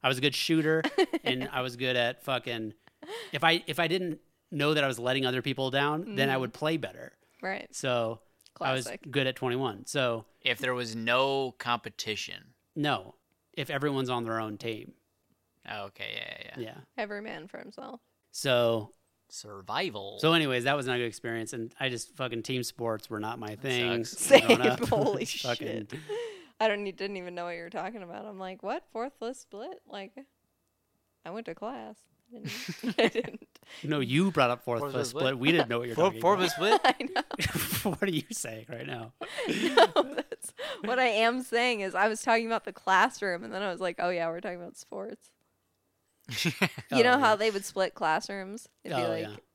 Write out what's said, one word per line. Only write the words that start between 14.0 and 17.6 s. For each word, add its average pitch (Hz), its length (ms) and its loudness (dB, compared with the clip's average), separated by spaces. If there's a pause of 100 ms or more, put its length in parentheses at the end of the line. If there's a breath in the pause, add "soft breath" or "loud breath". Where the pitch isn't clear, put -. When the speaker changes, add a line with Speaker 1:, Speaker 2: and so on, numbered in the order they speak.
Speaker 1:
on 120 140 -2
their 113 160 -2
own 107 180 -6
team. 113 340 -8 (760)
Speaker 3:
Oh, 104 180 -8
okay, 101 280 -12
yeah, 110 240 -8
yeah, - 120 -16 (100)
yeah. 117 60 -8
Speaker 1:
Yeah. 127 140 -16 (220)
Speaker 2:
Every 208 200 -8
man 196 260 -12
for - 100 -16
himself. - 420 -16 (300)